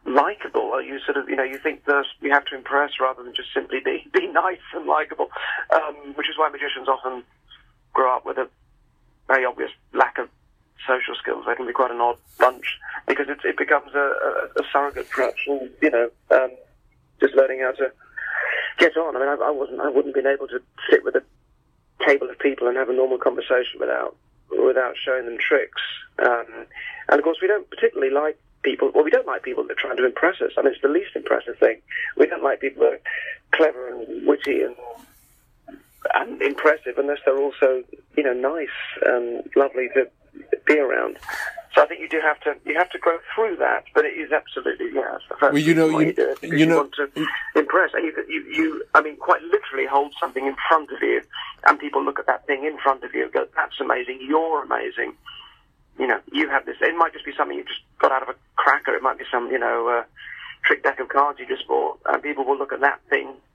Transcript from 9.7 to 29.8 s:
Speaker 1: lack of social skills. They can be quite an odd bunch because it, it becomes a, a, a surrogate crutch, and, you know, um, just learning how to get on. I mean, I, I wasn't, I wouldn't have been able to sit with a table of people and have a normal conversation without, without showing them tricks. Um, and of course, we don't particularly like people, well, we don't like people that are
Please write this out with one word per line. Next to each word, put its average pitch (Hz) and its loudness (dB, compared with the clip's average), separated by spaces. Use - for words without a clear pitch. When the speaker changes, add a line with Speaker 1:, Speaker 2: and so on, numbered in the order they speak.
Speaker 1:
lack 120 2
of 120 -4
social 127 -2
skills. 117 -6
They 117 -2
can 127 -8
be 117 -8
quite 123 0
an 120 -4
odd 120 0
bunch - 0
because 135 -2
it, 147 -6
it 165 -2
becomes 147 0
a, 143 -2
a, - -2
a - -2
surrogate 139 -2
crutch, - -2
and, 135 -4
you 151 4
know, 117 2
um, 131 4
just 139 4
learning 131 4
how 131 0
to 135 -2
get 165 6
on. 160 -2
I 127 -2
mean, 139 2
I, 143 2
I 147 2
wasn't, 135 -4
I - 0
wouldn't 135 2
have 135 2
been 139 4
able 139 -2
to 123 -6
sit - 6
with - -2
a - 2
table 139 2
of - -16
people 135 0
and 123 0
have 131 -2
a 127 0
normal 127 2
conversation 123 -2
without, 127 -4
without 127 2
showing 127 -2
them 117 -10
tricks. - 0
Um, 117 0
and 143 6
of 143 -2
course, 160 2
we 185 0
don't 202 0
particularly 143 0
like 151 0
people, - 0
well, 151 8
we - 2
don't - 4
like 120 -4
people 123 -4
that 123 -6
are - -6